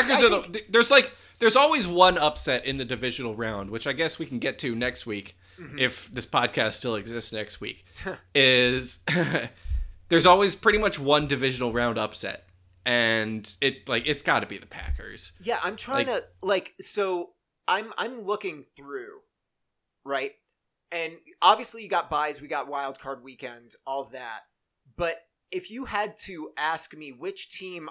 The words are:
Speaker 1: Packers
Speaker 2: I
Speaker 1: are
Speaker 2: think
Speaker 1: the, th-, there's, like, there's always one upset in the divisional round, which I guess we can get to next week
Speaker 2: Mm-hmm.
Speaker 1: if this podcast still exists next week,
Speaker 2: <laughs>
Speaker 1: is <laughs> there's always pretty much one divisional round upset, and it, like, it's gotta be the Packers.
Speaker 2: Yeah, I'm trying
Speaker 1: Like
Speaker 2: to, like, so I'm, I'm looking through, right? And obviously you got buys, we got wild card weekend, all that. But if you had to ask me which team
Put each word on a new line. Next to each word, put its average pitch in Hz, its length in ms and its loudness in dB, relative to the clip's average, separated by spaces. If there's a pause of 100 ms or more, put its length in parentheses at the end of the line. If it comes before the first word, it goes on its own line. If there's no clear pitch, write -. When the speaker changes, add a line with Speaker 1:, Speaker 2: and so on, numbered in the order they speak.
Speaker 1:
Packers 262 200 4
Speaker 2:
I 233 40 8
Speaker 1:
are 214 40 8
Speaker 2:
think 190 160 2
Speaker 1:
the, 170 140 -12
th-, - 100 -18
there's, 233 200 6
like, 269 220 8 (280)
there's 226 160 6
always 285 300 6
one 175 320 6
upset 147 460 0
in 135 140 -2
the 131 60 -4
divisional 120 520 -4
round, 107 340 -4
which 113 160 -6
I 139 60 0
guess 156 260 -2
we 156 80 -8
can 131 120 -6
get 135 220 -4
to 123 160 -2
next 123 300 -4
week 101 300 -8 (220)
Speaker 2:
Mm-hmm. 147 200 -14
Speaker 1:
if - 340 0
this 123 140 -6
podcast 120 460 2
still 117 240 -4
exists 110 360 -8
next 107 300 -8
week, 113 240 -12 (180)
Speaker 2:
<laughs> - 300 -12
Speaker 1:
is 127 640 4 (540)
<laughs> - 580 -6
there's 165 160 6
always 190 280 8
pretty 208 220 2
much 208 220 0
one 147 280 4
divisional 127 460 0
round 120 260 0
upset, - 480 -6 (380)
and 113 640 0 (120)
it, 135 260 -2
like, 120 180 -2
it's 147 140 -2
gotta 120 260 2
be 101 120 -12
the 98 80 -18
Packers. - 760 -8
Speaker 2:
Yeah, 208 220 -4
I'm 190 140 -4
trying 262 320 -2
Speaker 1:
Like 226 100 -2
Speaker 2:
to, - 60 -6 (180)
like, 190 400 -2
so 190 480 0 (360)
I'm, 214 300 0
I'm 240 300 -6
looking 190 400 -6 (100)
through, 127 440 -12 (840)
right? 139 280 -4 (600)
And 165 220 -6 (260)
obviously 226 420 4
you 202 60 -14
got - 220 -2
buys, 147 320 -2
we 147 60 -16
got 139 200 -4
wild 139 320 -6
card 135 240 -12
weekend, 120 480 -16 (140)
all 135 260 -4
that. 120 280 -12 (540)
But 165 280 -4 (280)
if - 200 -10
you 240 160 -10
had 208 380 -4
to 160 340 -12
ask 156 360 -4
me 151 180 -16
which 170 380 -12
team 175 400 -10